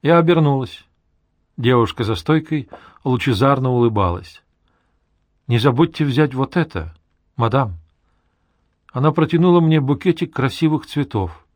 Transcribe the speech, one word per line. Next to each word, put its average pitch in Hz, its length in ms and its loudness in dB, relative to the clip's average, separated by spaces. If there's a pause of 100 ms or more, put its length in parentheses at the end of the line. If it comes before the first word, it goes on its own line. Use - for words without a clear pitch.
Я 165 160 2
обернулась. 151 680 0 (720)
Девушка 120 460 0
за 104 120 -2
стойкой 156 540 -2 (340)
лучезарно 131 640 0
улыбалась. 104 760 0 (1040)
«Не 117 120 0
забудьте 147 460 0
взять 139 280 0
вот 135 240 -4
это, 95 380 -6 (400)
мадам». 113 420 -2 (1200)
Она 143 160 2
протянула 170 480 2
мне 160 220 2
букетик 160 520 -2
красивых 156 520 -2
цветов. 107 600 -6 (100)